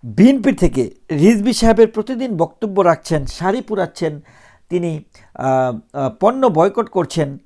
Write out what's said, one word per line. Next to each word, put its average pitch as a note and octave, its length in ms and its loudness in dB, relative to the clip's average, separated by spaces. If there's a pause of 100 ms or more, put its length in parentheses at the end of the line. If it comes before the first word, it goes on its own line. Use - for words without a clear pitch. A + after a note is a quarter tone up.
বিএনপি A3 480 4
থেকে। C3 440 -2 (160)
রিজভী G#3 420 2
সাহেবের A3+ 340 4
প্রতিদিন A3+ 500 -6
বক্তব্য F#3+ 440 -4
রাখছেন, D#3+ 440 0
শাড়ি G3+ 360 -4
পরাচ্ছেন E3 600 -6 (480)
তিনি, E3+ 300 -4
আহ, - 460 -14
আহ, C3 640 -2 (100)
পণ্য B3+ 280 0
বয়কট G3 420 0
করছেন। D3 560 -4